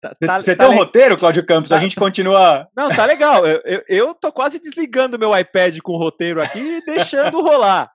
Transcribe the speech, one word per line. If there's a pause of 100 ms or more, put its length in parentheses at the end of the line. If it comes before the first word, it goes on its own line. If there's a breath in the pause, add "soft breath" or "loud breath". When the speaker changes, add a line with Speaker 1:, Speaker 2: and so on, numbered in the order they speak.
Speaker 1:
tá,
Speaker 2:
Cê,
Speaker 1:
tá,
Speaker 2:
cê
Speaker 1:
tá
Speaker 2:
tem
um
Speaker 1:
le-,
Speaker 2:
roteiro,
Cláudio
Campos?
A
Speaker 1:
tá,
Speaker 2:
gente
Speaker 1:
tá.
Speaker 2:
continua.
Speaker 1:
Não,
tá
legal.
Eu,
eu,
eu
tô
quase
desligando
meu
iPad
com
o
roteiro
aqui
e
deixando
Speaker 2:
<laughs>
Speaker 1:
rolar.